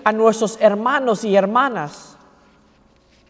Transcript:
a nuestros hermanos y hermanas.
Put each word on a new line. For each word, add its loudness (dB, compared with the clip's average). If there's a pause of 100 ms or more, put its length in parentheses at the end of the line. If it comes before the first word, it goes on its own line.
a 2
nuestros 0
hermanos 0
y 0
hermanas. -2 (1120)